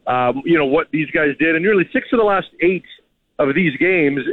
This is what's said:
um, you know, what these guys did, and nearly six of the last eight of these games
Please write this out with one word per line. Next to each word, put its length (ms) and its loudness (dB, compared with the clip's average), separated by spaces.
um, 400 0
you 100 2
know, 120 2
what 240 0
these 180 -4
guys 300 0
did, 160 2
and 100 -2
nearly 260 2
six 220 -4
of 60 2
the 40 2
last 260 0
eight 240 0
of 160 0
these 220 0
games 440 0